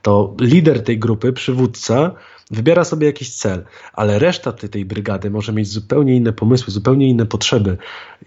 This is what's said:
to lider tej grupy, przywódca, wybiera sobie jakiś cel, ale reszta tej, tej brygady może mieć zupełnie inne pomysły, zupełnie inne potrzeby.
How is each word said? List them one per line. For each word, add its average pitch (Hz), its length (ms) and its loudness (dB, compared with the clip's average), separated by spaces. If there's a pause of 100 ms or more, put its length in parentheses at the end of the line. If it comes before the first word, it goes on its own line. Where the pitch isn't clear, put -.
to 101 380 2
lider 135 440 4
tej 117 140 -2
grupy, 113 340 -2
przywódca, 127 760 -2 (400)
wybiera 156 340 2
sobie 156 220 -2
jakiś 143 280 -4
cel, 92 300 -6 (280)
ale 104 260 0
reszta 156 340 0
tej, 107 180 -12
tej 101 140 -6
brygady 101 460 -6
może 107 220 -6
mieć 107 160 -2
zupełnie 127 480 0
inne 117 160 2
pomysły, 113 400 0
zupełnie 135 360 2
inne 117 180 2
potrzeby. 107 500 0 (500)